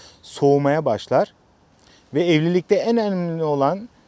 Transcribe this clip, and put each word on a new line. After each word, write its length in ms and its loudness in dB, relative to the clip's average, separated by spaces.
soğumaya 640 0
başlar 500 -2
ve 100 0
evlilikte 500 2
en 220 0
önemli 480 -4
olan 440 -2